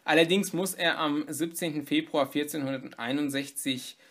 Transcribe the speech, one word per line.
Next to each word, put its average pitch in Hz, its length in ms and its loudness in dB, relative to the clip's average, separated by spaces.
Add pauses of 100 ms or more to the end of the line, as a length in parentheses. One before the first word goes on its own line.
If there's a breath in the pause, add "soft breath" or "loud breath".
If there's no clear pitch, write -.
Allerdings 165 520 4
muss 185 200 0
er 170 240 0
am 147 300 0
siebzehnten 156 560 -4
Februar 147 420 0
vierzehnhunderteinundsechzig 139 1700 -4 (120 soft breath)